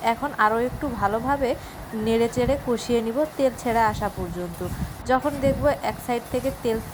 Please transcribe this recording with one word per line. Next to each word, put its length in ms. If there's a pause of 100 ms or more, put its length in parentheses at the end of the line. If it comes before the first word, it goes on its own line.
(120)
এখন 260
আরও 200 (100)
একটু 180 (140)
ভালোভাবে 500 (540)
নেড়ে 320
চেড়ে 180 (120)
কষিয়ে 400
নিব, 120 (180)
তেল 160 (100)
ছেড়ে 200 (100)
আসা 240
পর্যন্ত। 440 (460)
যখন 340
দেখব 240 (180)
এক 140 (100)
সাইড 160 (100)
থেকে 160 (140)
তেল 160 (160)